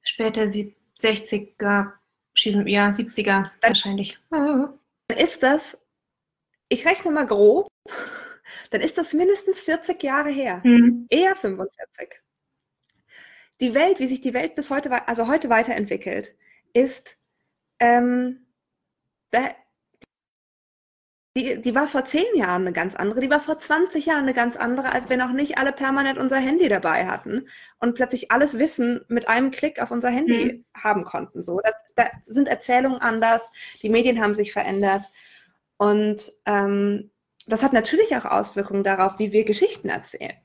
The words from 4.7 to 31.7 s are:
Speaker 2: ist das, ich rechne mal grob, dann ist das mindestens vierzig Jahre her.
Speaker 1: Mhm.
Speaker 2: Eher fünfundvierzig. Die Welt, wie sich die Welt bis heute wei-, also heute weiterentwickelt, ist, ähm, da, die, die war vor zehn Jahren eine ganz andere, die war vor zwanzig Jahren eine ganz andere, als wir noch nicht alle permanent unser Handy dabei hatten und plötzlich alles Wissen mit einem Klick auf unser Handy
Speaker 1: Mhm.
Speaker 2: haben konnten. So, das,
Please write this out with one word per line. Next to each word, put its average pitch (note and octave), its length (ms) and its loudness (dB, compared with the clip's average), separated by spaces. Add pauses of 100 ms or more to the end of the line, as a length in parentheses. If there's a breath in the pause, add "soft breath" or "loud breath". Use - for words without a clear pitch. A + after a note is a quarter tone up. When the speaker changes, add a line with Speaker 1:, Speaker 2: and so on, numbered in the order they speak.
Speaker 2:
ist - 260 -6
das, C#4 360 -2 (920)
ich B3+ 180 -2
rechne F4+ 240 0
mal D4 160 0
grob, G#3+ 400 4 (1040 loud breath)
dann A3 100 -2
ist - 160 -2
das D#4+ 160 -4
mindestens F#4+ 480 0
vierzig E4 400 -4
Jahre D4 280 -2
her. B3 340 -4
Speaker 1:
Mhm. A#3+ 480 6
Speaker 2:
Eher F#4 240 4
fünfundvierzig. - 840 -10 (1400 soft breath)
Die A#3+ 140 0
Welt, F4+ 240 4
wie C4 80 -2
sich B3+ 140 -4
die A#3+ 120 -4
Welt D#4+ 220 -4
bis C#4+ 160 -6
heute C#4+ 180 -4
wei-, B3 180 -2
also A#3 200 -2
heute D4 220 0
weiterentwickelt, G#3 840 -2 (380)
ist, - 440 0 (640)
ähm, B3 680 2 (840)
da, B3 200 0 (1900)
die, B3+ 240 -4
die A#3+ 140 -2
war C#4+ 120 2
vor C4 180 -2
zehn E4 200 0 (100)
Jahren F#3 260 2
eine F3+ 120 -2
ganz F3 220 -4
andere, A3 260 -2
die C4 80 -2
war D4 120 4
vor D#4 160 -4
zwanzig D#4+ 480 0
Jahren D4+ 180 0
eine C4 100 0
ganz A#3+ 220 0
andere, B3+ 380 -2
als B3 160 -4
wir B3+ 80 2
noch B3+ 160 -2
nicht C#4+ 240 -2
alle C#4 140 0
permanent C#4 460 -2
unser C4 200 0
Handy C#4 320 2
dabei F3+ 380 0
hatten - 400 -6 (320 soft breath)
und A#3+ 140 0
plötzlich B3 380 -2
alles B3+ 260 2
Wissen A#3+ 500 0
mit A#3 200 -2
einem B3+ 240 2
Klick D4 300 -4
auf A#3 100 -4
unser A#3+ 180 -2
Handy B3 360 2
Speaker 1:
Mhm. - 200 -4 (160)
Speaker 2:
haben G#3 220 0
konnten. - 400 -10
So, F3+ 180 -4
das, A3 120 0 (220)